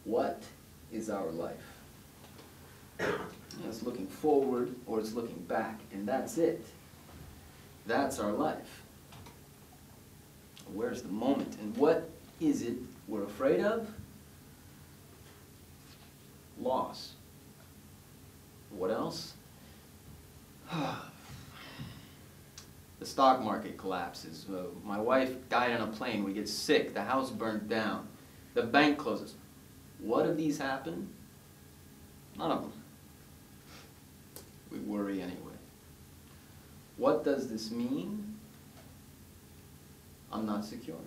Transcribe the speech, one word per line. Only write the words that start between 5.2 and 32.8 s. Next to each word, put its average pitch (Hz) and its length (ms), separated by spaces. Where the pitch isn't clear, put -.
back, 110 320
and 101 160
that's 131 300
it. - 260
That's 131 320
our 104 140
life. - 520
Where's 110 300
the 87 60
moment? 117 520
And 110 160
what 143 320
is 143 220
it 117 140
we're 104 180
afraid 135 360
of? 214 260
Loss. - 520
What 90 200
else? - 440
<sighs> 165 40
The - 100
stock 131 320
market 95 340
collapses. 87 720
Uh, 92 140
my 101 160
wife 131 360
died 120 220
on 110 160
a 110 40
plane. 107 320
We 98 80
get 104 160
sick. - 460
The 104 80
house 131 260
burned 107 400
down. 107 400
The 160 80
bank 143 340
closes. - 380
What 123 260
of 160 140
these 156 180
happen? 139 540
None - 120
of - 120
them. - 100